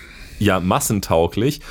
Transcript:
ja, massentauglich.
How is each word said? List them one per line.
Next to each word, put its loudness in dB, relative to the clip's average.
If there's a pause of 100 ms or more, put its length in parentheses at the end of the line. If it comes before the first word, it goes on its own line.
(380)
ja, 2
massentauglich. 0 (120)